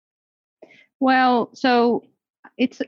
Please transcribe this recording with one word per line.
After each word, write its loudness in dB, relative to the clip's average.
Well, 0
so 0
it's, -6